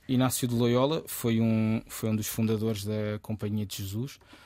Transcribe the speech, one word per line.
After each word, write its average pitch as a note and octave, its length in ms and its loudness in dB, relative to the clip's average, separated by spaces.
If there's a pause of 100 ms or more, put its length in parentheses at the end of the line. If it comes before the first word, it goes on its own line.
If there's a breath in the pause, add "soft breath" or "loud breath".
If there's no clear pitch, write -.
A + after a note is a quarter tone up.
Inácio B2+ 400 2
de A#2+ 60 0
Loyola B2 520 4
foi A2+ 340 0
um, A2 460 2
foi - 240 -4
um A2 60 0
dos G#2+ 100 -2
fundadores A2 580 -2
da G#2+ 380 -4
Companhia G#2+ 420 -4
de G2 120 -10
Jesus, G#2 420 -6 (280 loud breath)